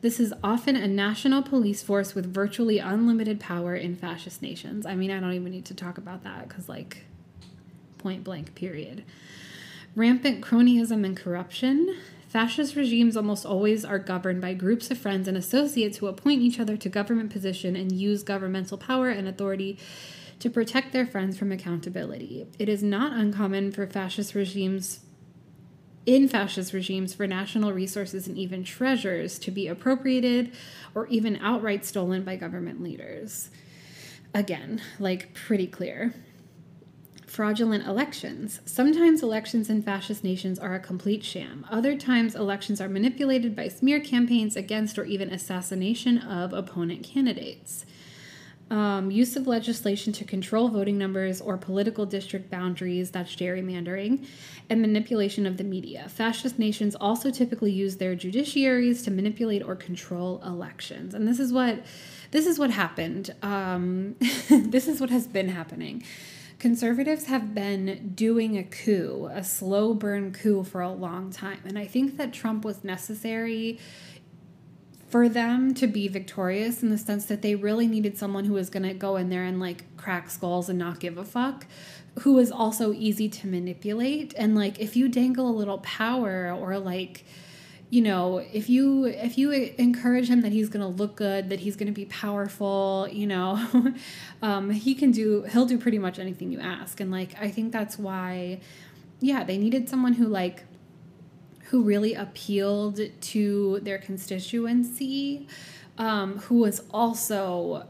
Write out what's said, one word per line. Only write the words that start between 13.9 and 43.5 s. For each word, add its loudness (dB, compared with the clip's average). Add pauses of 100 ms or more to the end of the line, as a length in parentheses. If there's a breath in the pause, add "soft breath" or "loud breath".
governed -2
by -4
groups 0
of -2
friends -2
and 0
associates 0
who -4
appoint 2
each 4
other 0
to -4
government 0
position -2
and -2
use 2
governmental -2
power 0
and -2
authority -4 (680 loud breath)
to 2
protect 0
their 2
friends -2
from -2
accountability. -6 (140)
It 0
is 0
not 2
uncommon 2
for -4
fascist -4
regimes, -2 (1040)
in 8
fascist 0
regimes, -4
for -4
national 0
resources -4
and -8
even -6
treasures -2
to -6
be -4
appropriated 2 (420 loud breath)
or -4
even 2
outright 0
stolen -2
by -6
government -8
leaders. -10 (840 loud breath)
Again, -2 (180 loud breath)
like, -2
pretty 0
clear. -6 (1120 loud breath)
Fraudulent 0
elections. -4
Sometimes 6
elections 0
in 2
fascist -4
nations -2
are -4
a -4
complete -2
sham. -10
Other 2
times, 2
elections -2
are -4
manipulated 2